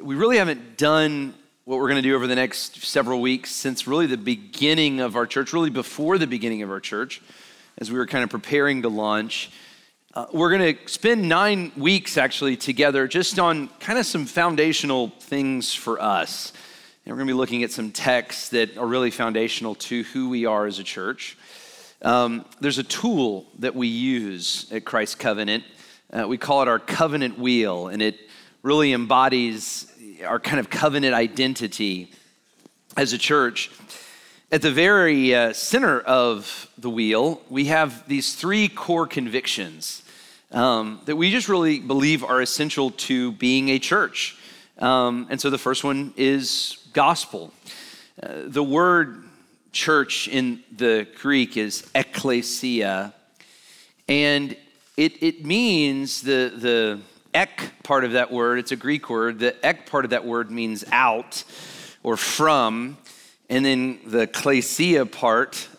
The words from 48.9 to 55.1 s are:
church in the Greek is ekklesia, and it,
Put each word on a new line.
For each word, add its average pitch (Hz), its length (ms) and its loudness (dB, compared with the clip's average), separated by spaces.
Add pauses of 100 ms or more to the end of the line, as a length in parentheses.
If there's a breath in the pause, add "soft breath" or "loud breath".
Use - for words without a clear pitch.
church - 560 0
in 123 360 -2 (120)
the 110 320 2 (120)
Greek 135 380 2
is 107 260 -4 (100)
ekklesia, 120 1200 -2 (920 soft breath)
and 143 480 2 (400)
it, 156 260 2